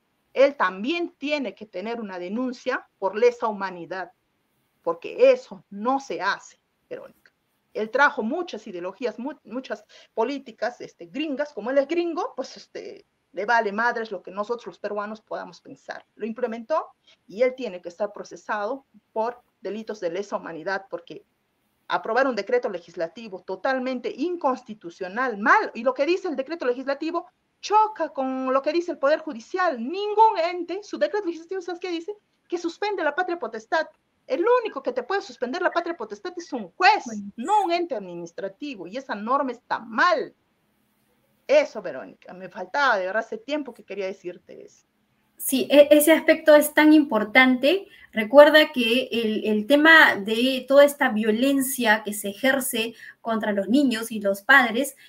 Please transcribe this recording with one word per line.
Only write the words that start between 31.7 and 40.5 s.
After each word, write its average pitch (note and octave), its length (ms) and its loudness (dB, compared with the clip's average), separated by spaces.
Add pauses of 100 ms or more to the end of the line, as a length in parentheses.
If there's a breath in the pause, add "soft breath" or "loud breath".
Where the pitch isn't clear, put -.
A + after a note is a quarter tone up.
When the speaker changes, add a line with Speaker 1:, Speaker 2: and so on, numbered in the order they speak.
Speaker 1:
qué F#4 100 -8
dice? E4+ 240 -8 (340)
Que F4 80 -6
suspende F4 460 -4
la C#4+ 120 0
patria F4 240 -4
potestad. A#3 480 -4 (400)
El C#4+ 180 -2 (180)
único G4+ 200 -8
que - 100 -4
te A#3+ 100 -4
puede F#4+ 200 -4
suspender C4 380 -8
la F4 100 0
patria E4+ 260 -4
potestad - 400 -12
es E4+ 160 -14
un A3 200 -8
juez, G#4 320 4
Speaker 2:
Bueno. G#3 320 -10
Speaker 1:
no G4 280 0
un E4+ 80 0
ente E4+ 220 -2
administrativo, F#3+ 920 -10
y F#3+ 100 -10
esa C4 180 -8
norma B3 380 -2
está - 280 -8
mal. A3+ 540 0 (1120)